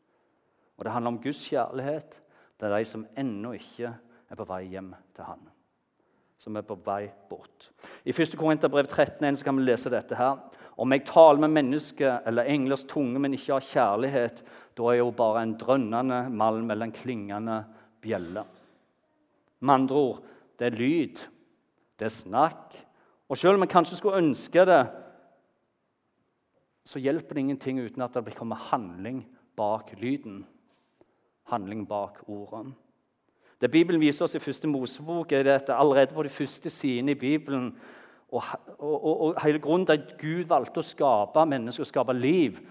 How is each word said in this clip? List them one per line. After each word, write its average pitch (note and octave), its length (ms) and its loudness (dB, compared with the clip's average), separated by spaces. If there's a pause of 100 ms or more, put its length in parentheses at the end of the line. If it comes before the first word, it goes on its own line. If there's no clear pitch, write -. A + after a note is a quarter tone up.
(760)
Og - 100 -10
det A2 80 -4
handler A#2+ 220 -2
om G#2+ 80 -10
Guds D3 240 -6
kjærlighet C#3 720 -6 (400)
til G#2 160 0
de A2 100 0
som A2 200 -12 (120)
ennå A#2 400 -6
ikke A#2+ 380 -12
er - 420 -20
på G#2 140 -10
vei F#2 160 -8
hjem F#2 240 -12 (240)
til F2 160 -16
han, - 80 -20 (1000)
som G#2+ 220 -10
er G2+ 80 -10
på G#2 160 -8
vei G#2 240 -4 (220)
bort. - 420 -20 (320)
I - 100 -2
første D#3+ 240 0
Korinterbrev D3 520 2
tretten D3 360 0
en C#3 140 0
så - 80 -4
kan C3+ 100 2
vi C3 60 2
lese B2 260 2
dette A#2+ 300 -2
her. C3+ 160 2 (380)
«Om B2 160 0
jeg C#3 160 4
taler D#3+ 320 10
med D3+ 160 4
menneske D3 540 0 (180)
eller A#2+ 240 0
englers C3+ 400 0
tunge, C3+ 320 -2
men C#3 140 -2
ikke C#3 180 -4
har C3 80 0
kjærlighet, A#2+ 800 0 (340)
da A#2 160 -2
er B2 60 4
jeg A#2+ 80 4
jo A#2+ 100 -2
bare A2+ 320 2
en A2 80 -4
drønnende B2 600 0 (180)
malm A2 400 0
eller A2+ 140 -4
en A2 80 -14
klingende A2 640 -6 (420)
bjelle.» G2 400 -6 (1160)
Med C3+ 140 4
andre C3+ 280 2
ord, A#2+ 240 -4 (320)
det A#2+ 80 -2
er A#2 140 -2
lyd, C3+ 420 -2 (720)
det A2 140 -6
er - 80 -6
snakk. C3 580 -2 (560)
Og C3+ 80 -6
selv F#3 160 6
om G3 80 4
man F3+ 80 0
kanskje - 320 2
skulle G3 160 2
ønske E3 480 4
det, E3 160 8 (2000)
så - 140 -12
hjelper D3 400 -2
det C3+ 80 0
ingenting C3+ 320 -4
uten B2 240 -6
at B2 160 -4
det G#2+ 160 -6
kommer A2+ 240 -8 (160)
handling A2 480 -6 (320)
bak G#2+ 480 -2
lyden. A#2 400 -6 (1120)
Handling G#2 320 -6
bak G2+ 400 -8
ordene. G#2+ 480 -14 (880)
Det B2 80 2
Bibelen E3+ 320 4
viser D3+ 240 4
oss - 80 -4
i F#3 80 -6
første C#3+ 240 -6
Mosebok, D3+ 680 -4
er C#3 140 4
det C#3 140 6
at C3+ 180 -2
allerede C#3 340 6
på D#3 140 -4
de - 80 -12
første C#3+ 340 -8
sidene C3+ 460 -2
i - 80 -10
Bibelen, C#3 540 -2 (580)
og, A#2 80 -4 (380)
og, D3 240 -2
og, D#3 160 0
og D#3+ 240 0
hele D3+ 180 2
grunnen E3+ 240 2
til D#3 140 4
at - 180 -18
Gud E3 320 -4
valgte D3+ 320 2
å - 20 -6
skape B2+ 640 4
mennesker C3 380 -4
og - 40 -8
skape B2+ 280 0
liv, B2 420 2 (120)